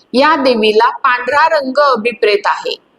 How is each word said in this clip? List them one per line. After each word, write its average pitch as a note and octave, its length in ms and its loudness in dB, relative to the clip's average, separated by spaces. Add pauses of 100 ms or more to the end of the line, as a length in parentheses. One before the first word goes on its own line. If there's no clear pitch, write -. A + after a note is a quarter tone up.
(140)
या D4 220 2
देवीला A3+ 540 2
पांढरा C#4+ 720 0
रंग C4 200 -4
अभिप्रेत A3+ 680 0
आहे. D#3+ 300 -4 (240)